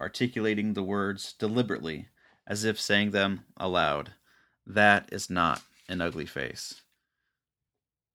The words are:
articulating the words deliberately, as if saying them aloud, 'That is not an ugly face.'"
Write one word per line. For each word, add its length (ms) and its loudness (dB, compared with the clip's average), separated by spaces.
articulating 720 -2
the 80 -2
words 500 -4
deliberately, 760 -2
as 200 -4
if 160 0
saying 320 2
them 320 0
aloud, 580 0
'That 460 6
is 180 -6
not 320 2
an 120 -4
ugly 260 -4
face.'" 560 -8